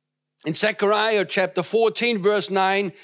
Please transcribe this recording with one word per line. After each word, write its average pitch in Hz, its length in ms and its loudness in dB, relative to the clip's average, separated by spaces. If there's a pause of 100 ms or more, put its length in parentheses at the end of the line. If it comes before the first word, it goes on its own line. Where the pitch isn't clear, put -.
(460)
in 160 80 -4
Zechariah 208 720 0
chapter 185 360 -2
fourteen, 220 600 0
verse 202 280 0
nine, 196 420 0 (120)